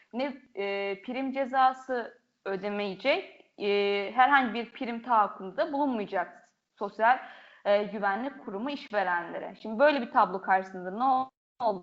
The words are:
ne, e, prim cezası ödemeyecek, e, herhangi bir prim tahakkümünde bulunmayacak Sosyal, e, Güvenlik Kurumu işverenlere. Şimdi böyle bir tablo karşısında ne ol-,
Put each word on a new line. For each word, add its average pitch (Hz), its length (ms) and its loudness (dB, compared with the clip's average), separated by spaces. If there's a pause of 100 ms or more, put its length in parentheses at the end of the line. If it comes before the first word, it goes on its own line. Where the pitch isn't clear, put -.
(120)
ne, 262 240 -4 (180)
e, 196 480 -4
prim 262 300 -6
cezası 262 880 0 (240)
ödemeyecek, 208 1120 -4
e, 202 560 0
herhangi 254 400 6
bir 233 180 -6
prim 233 300 -8
tahakkümünde 214 720 0
bulunmayacak 220 760 -2 (280)
Sosyal, 220 400 2 (460)
e, 202 180 4
Güvenlik 208 640 -4
Kurumu 220 260 -6
işverenlere. 185 920 -4
Şimdi 220 180 -8
böyle 285 220 6
bir 233 100 -6
tablo 190 300 2
karşısında 190 500 0
ne 226 140 -4
ol-, 262 260 2 (520)